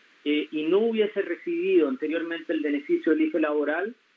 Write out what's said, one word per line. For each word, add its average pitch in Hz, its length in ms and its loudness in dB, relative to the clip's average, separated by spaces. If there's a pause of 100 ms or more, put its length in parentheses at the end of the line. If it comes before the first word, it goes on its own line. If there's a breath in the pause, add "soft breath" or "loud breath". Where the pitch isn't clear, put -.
(260)
eh, 147 240 0
y 151 140 -4
no 180 160 4
hubiese 214 420 0
recibido 170 680 2
anteriormente 160 640 -4
el 156 80 0
beneficio 147 520 0
del 156 100 4
ife 160 180 0
laboral, 151 540 0 (220)